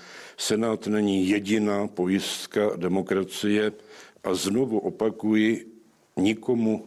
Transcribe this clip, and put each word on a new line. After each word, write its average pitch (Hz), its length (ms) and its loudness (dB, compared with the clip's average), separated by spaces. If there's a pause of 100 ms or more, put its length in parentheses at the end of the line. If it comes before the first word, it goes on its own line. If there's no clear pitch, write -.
(360)
Senát 110 500 -2
není 101 420 2
jediná 104 580 0
pojistka - 720 -2 (160)
demokracie 95 960 0 (520)
a 92 100 0
znovu 110 440 0
opakuji, 107 880 0 (500)
nikomu 110 720 0